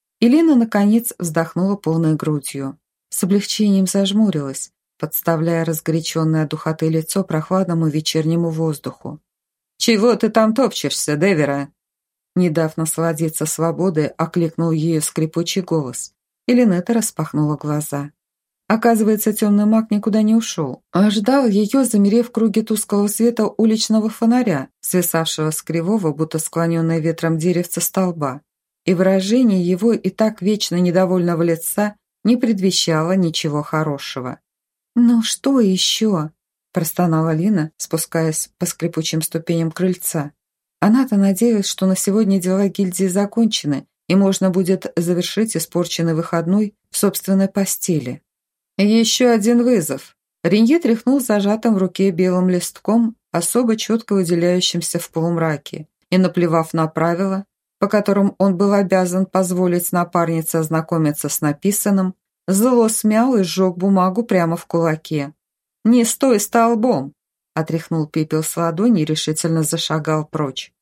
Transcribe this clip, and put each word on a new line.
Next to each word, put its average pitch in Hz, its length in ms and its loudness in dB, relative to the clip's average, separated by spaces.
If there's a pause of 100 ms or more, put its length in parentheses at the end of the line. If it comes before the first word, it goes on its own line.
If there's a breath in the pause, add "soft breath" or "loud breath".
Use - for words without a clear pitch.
(200)
и 233 80 4
Лина, 302 280 6
наконец, 226 640 2
вздохнула 175 580 -2
полной 160 380 0
грудью. 139 640 -6 (300)
С - 160 -4
облегчением 196 600 2
зажмурилась, 196 840 -2 (260)
подставляя 165 680 -2
разгорячённое 160 800 -2
от 147 80 -4
духоты 160 400 -4
лицо 160 340 -2
прохладному 165 600 -2
вечернему 160 640 -2
воздуху. 151 680 -6 (600)
«Чего 226 380 2
ты 226 120 0
там 220 240 2
топчешься, 190 640 -2
Девера?» 147 540 0 (640)
Не 180 160 2
дав 156 260 -2
насладиться 160 720 -2
свободой, 160 600 -2
окликнул 165 640 -2
её 160 300 0
скрипучий 165 640 -4
голос, 147 500 -6 (340)
и 247 60 2
Линетта 220 400 2
распахнула 151 640 -2
глаза. 147 540 -6 (580)
Оказывается, 220 640 2
тёмный 208 320 2
маг 220 280 2
никуда 208 300 0
не 214 120 2
ушёл, 165 560 -2
а 202 200 2
ждал 247 360 2
её, 214 380 2
замерев 220 440 2
в - 40 -20
круге 220 300 0
тусклого 208 440 -2
света 226 400 0
уличного 220 640 0
фонаря, 226 600 0 (120)
свисавшего 165 720 -2
с - 100 -8
кривого, 170 500 -2
будто 156 280 -4
склонённое 165 580 -2
ветром 160 400 -2
деревца 175 420 -2
столба. 165 600 -4 (440)
И 185 100 2
выражение 190 680 2
его 185 300 2
и 196 180 -2
так 220 320 -2
вечно 208 340 -2
недовольного 175 640 2
лица 175 520 -2 (300)
не 233 120 4
предвещало 185 760 0
ничего 160 500 0
хорошего. 139 800 -6 (560)
«Ну 240 260 4
что 269 380 0
ещё?» 190 720 0 (420)
простонала 165 600 0
Лина, 160 440 0
спускаясь 160 840 -4
по 180 80 -4
скрипучим 160 560 -4
ступеням 165 480 -4
крыльца. 175 600 -4 (480)
Она-то 226 360 2
надеялась, 196 520 2
что - 180 -4
на 190 100 2
сегодня 196 440 0
дела 190 280 0
гильдии 190 380 -2
закончены, 202 800 -2 (220)
и 185 80 2
можно 190 340 2
будет 185 460 0
завершить 175 600 -2
испорченный 165 580 -2
выходной 175 600 -2 (160)
в - 80 -10
собственной 196 500 0
постели. 151 760 -4 (560)
«Ещё 226 520 2
один 233 320 4
вызов!» 196 540 0 (280)
Ренье 226 340 4
тряхнул 247 400 2
зажатым 220 560 0
в 190 40 0
руке 190 320 0
белым 185 400 2
листком, 220 680 0 (160)
особо 226 440 0
чётко 220 380 -2
выделяющимся 175 840 0
в - 120 -8
полумраке, 160 800 -4 (220)
и, 180 80 2
наплевав 170 560 2
на 160 120 0
правила, 175 600 -2 (320)
по 202 100 0
которым 202 500 2
он 190 180 2
был 202 180 2
обязан 185 520 2
позволить 180 680 0
напарнице 170 640 -2
ознакомиться 160 720 -2
с - 120 -6
написанным, 190 760 0 (320)
зло 226 420 2
смял 220 480 0
и 196 60 2
сжёг 180 360 -2
бумагу 190 460 2
прямо 170 320 0
в 165 100 -12
кулаке. 156 640 -2 (520)
«Не 233 200 6
стой 240 340 2
столбом!» 226 760 0 (400)
отряхнул 160 520 -4
пепел 156 360 -4
с - 160 -6
ладони 170 440 2
и - 40 2
решительно 156 560 -2
зашагал 156 640 -2
прочь. 151 560 -8